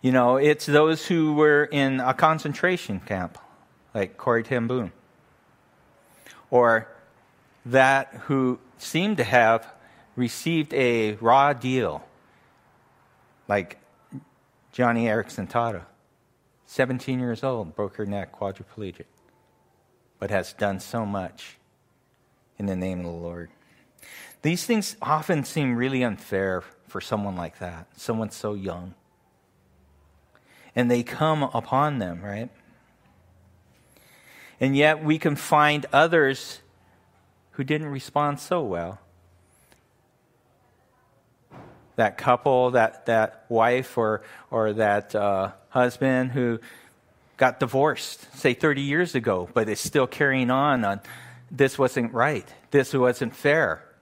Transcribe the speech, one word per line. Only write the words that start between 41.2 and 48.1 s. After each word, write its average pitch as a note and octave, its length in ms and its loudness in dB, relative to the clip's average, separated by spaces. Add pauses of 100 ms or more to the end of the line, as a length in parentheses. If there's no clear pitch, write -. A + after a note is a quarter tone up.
That G#2+ 200 0
couple, B2+ 540 2
that, A#2 360 0
that A2 420 0
wife A#2+ 500 0
or, G#2+ 240 0 (280)
or A2 240 0
that, G#2 400 0
uh, G2 380 0 (180)
husband B2+ 600 0
who A#2+ 260 -2 (800)
got B2 240 2
divorced, - 760 -2